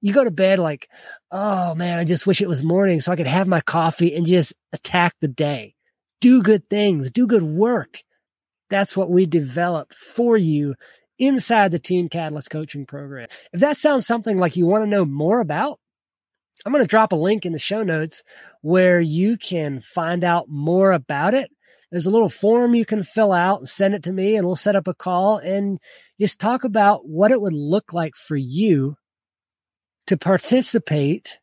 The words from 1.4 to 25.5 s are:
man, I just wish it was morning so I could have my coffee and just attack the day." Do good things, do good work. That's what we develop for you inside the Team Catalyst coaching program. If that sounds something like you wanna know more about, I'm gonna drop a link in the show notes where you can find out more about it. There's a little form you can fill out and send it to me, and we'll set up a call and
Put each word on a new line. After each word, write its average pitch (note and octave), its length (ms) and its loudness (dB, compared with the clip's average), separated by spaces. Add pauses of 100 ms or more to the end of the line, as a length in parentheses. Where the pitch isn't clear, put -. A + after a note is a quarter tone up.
man, E3+ 240 -2
I E3+ 40 -2
just E3 220 0
wish F#3+ 160 2
it G3 60 -2
was D3 160 -2
morning F3+ 340 2
so E3+ 140 -2
I F3+ 40 -2
could D3+ 120 -2
have F3+ 180 0
my F3+ 140 2
coffee E3 560 0
and E3+ 100 -2
just F3 280 2 (180)
attack F3 480 0
the D#3 80 -2
day." C3 480 -6 (440)
Do B3+ 220 6
good G3+ 260 2
things, F#3 440 0
do A#3+ 160 0
good G3+ 160 2
work. F#3+ 560 -2 (680)
That's G3 260 -2
what F#3+ 140 -2
we F3+ 140 4
develop D#3+ 680 -4
for A#3 420 0
you D3 380 0 (420)
inside A#3 540 2
the E3 80 -4
Team F3+ 300 -2
Catalyst D#3 420 -8
coaching D3 360 -10
program. C#3 420 -14 (240)
If F3 80 -2
that C#4+ 160 2
sounds C#4+ 280 0
something A3+ 320 -2
like F3+ 200 0
you F3 100 2
wanna G#3+ 200 2
know G#3 180 2
more D#3 340 0
about, G3 400 -4 (880)
I'm A3 60 -4
gonna C#4 140 4
drop A3 260 2
a F3+ 40 0
link F#3 300 0
in E3+ 60 -4
the D#3+ 60 -6
show G#3+ 260 -4
notes D#3+ 400 -4 (380)
where F3+ 380 4
you F3 380 0
can D3+ 400 -6
find E3+ 460 -4
out F3 240 0
more E3 420 2
about D#3 420 0
it. C4 200 -2 (400)
There's E3+ 140 -4
a F#3+ 40 0
little A3 180 2
form A#3+ 460 2
you A#3 100 2
can G#3 200 -4
fill G#3+ 260 0
out F#3 300 2
and C3 80 -12
send G3 260 0
it F#3 80 -8
to E3+ 100 -8
me, F#3+ 220 0
and G3+ 100 0
we'll F3+ 120 -2
set G3+ 180 0
up F#3+ 140 0
a F3+ 40 -6
call F#3 460 0
and G3 400 -4 (400)